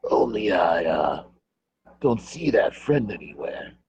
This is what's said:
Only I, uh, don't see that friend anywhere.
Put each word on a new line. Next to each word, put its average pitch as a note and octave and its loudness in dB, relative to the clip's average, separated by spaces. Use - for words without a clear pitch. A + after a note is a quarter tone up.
Only G#2+ 2
I, E2+ 2
uh, D#2 0
don't A#2+ 2
see - -6
that - 4
friend C#3 0
anywhere. D2+ -10